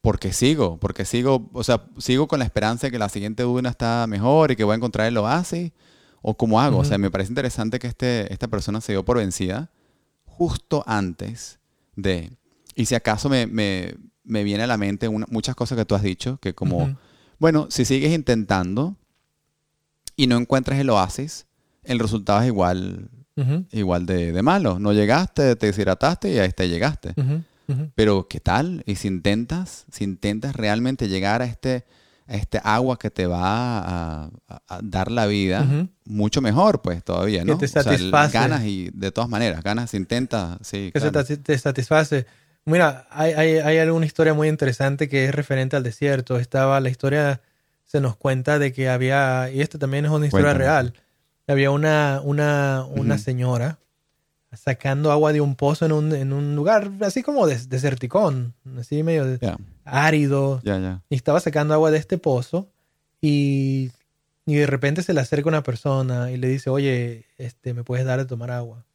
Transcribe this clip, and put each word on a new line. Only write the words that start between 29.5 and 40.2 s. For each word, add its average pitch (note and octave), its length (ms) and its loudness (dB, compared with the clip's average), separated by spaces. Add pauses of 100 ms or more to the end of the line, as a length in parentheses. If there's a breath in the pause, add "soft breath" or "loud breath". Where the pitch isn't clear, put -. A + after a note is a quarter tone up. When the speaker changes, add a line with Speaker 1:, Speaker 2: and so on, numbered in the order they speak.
Speaker 1:
si - 140 -8
intentas G#2 520 -4
realmente A#2 520 -2
llegar G2 340 0
a - 40 -2
este, B2+ 380 -4 (420 soft breath)
a - 100 -10
este G#2+ 280 -4
agua A#2+ 340 2
que G#2+ 120 -6
te F#2 160 -2
va G#2 520 -2
a, E2 460 -6 (240)
a, - 200 -20
a F#2 140 -12
dar F#2+ 280 -4
la A#2 160 0
vida, G2+ 360 2
Speaker 2:
Ujú. D3 260 2 (160)
Speaker 1:
mucho G#2 360 0
mejor, C#3 420 2
pues, F2 220 -4
todavía, F2+ 400 -2
Speaker 2:
Que - 20 -
Speaker 1:
¿no? D3+ 100 2
Speaker 2:
te C#3+ 100 -2
Speaker 1:
O - 20 -2
sea, C#3+ 140 0
Speaker 2:
satisface. B2 560 4
Speaker 1:
ganas A#2+ 260 2
y F#2+ 280 -4
de G2 200 -4
todas A#2+ 180 -2
maneras, G#2 320 0
ganas, A2+ 320 -4
intenta, G2+ 680 -2